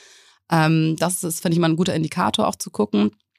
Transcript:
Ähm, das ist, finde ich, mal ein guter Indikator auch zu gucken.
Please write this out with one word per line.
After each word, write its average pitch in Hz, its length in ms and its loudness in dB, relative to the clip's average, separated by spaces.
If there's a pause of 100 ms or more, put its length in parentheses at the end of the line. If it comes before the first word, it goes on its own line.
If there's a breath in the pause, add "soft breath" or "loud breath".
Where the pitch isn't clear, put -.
(500 loud breath)
Ähm, 160 480 2
das 175 260 -2
ist, 160 180 -6
finde 170 140 0
ich, 170 40 2
mal 165 80 2
ein 160 80 2
guter 175 180 -2
Indikator 185 540 -2
auch 185 80 -4
zu - 140 -12
gucken. 208 400 0 (280)